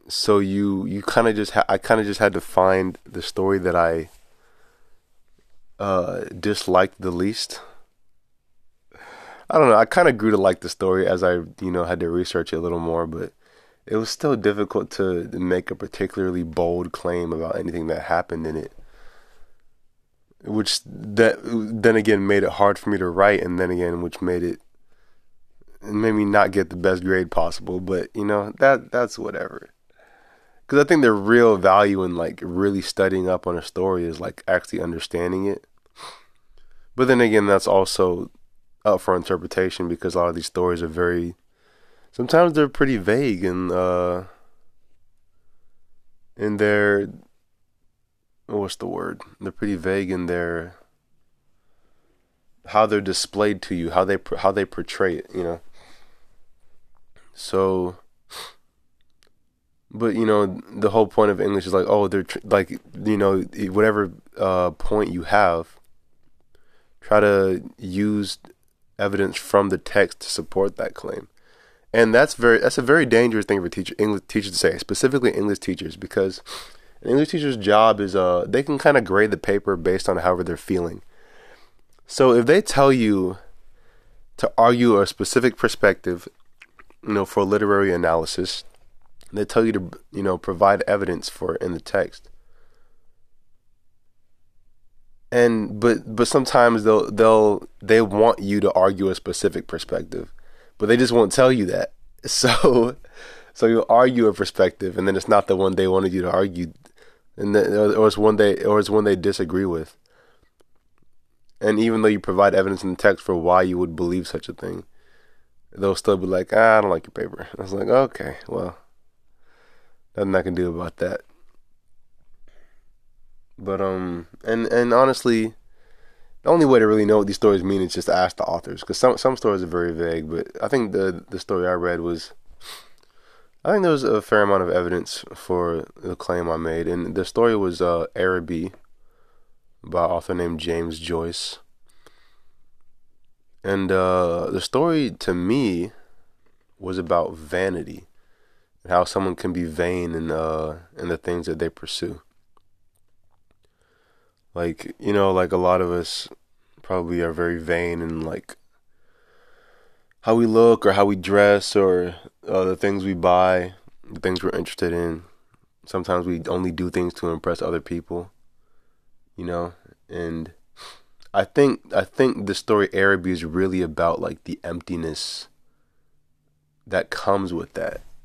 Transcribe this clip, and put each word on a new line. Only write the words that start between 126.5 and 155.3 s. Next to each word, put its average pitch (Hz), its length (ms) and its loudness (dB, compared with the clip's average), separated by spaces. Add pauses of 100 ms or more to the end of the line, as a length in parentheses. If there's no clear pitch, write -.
only 165 140 6
way 131 140 6
to 110 80 6
really 107 180 4
know 107 140 6
what 101 80 2
these 98 80 -6
stories 101 300 4
mean 95 180 0
is 87 120 -4
just 87 120 -6
to - 80 2
ask 90 220 0
the - 80 -4
authors, - 400 -6
'cause - 140 -8
some, 123 200 4
some 131 180 0
stories 98 280 -2
are - 20 -6
very 87 260 -2
vague, 82 380 -4
but 82 160 -6 (160)
I 107 60 -4
think 113 240 -2
the, 95 360 -4
the 92 120 -10
story 90 260 -4
I 90 60 0
read 87 280 -2
was, 85 340 -8 (1300)
I 156 80 0
think 202 100 2
there 175 100 4
was 135 120 0
a 107 180 2
fair 107 200 2
amount 98 200 4
of 87 80 -2
evidence 87 540 -2 (100)
for 87 640 -4
the 92 180 -10
claim 87 340 -4
I 82 80 -2
made, 82 300 -4
and 85 300 -6
the 95 80 -2
story 117 320 2
was, 92 260 -2
uh, 85 320 0
Araby 90 580 -4 (1120)
by 87 220 -2
an 85 60 -2
author 87 240 -4
named 85 260 -4
James 82 400 -6
Joyce. 85 580 -8 (2000)
And, 98 260 -2
uh, 92 600 0
the 95 100 -4
story 151 500 0
to - 240 -6
me 95 560 -2 (880)
was 92 200 -8
about 85 360 -2
vanity 85 720 -6 (800)
and 90 80 -6
how 90 100 4
someone 95 320 -4
can 90 180 -6
be 87 120 -4
vain 85 500 -4
in, 82 160 -6
uh, 80 480 -4 (180)
in 87 120 -10
the 80 100 -4
things 87 280 -6
that 80 120 -6
they 82 100 -4
pursue. - 540 -10 (2250)
Like, 85 440 -6
you 101 140 -4
know, 98 200 2